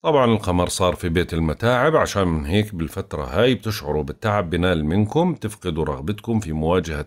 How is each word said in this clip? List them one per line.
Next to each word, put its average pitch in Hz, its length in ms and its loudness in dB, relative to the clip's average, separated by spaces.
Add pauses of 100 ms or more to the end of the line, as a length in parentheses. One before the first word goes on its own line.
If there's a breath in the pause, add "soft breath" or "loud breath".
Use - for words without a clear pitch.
طبعًا 147 200 4
القمر 92 440 2
صار 90 260 0
في 92 140 -6
بيت 85 260 0
المتاعب، 120 640 0
عشان 98 320 2
من 78 180 -2
هيك 101 280 0
بالفترة 80 500 -6
هاي 107 300 2
بتشعروا 76 480 -4
بالتعب 95 480 -2
بنال 87 340 2
منكم، 107 500 2
تفقدوا 90 500 -4
رغبتكم 113 560 -2
في 78 120 -6
مواجهة 78 540 0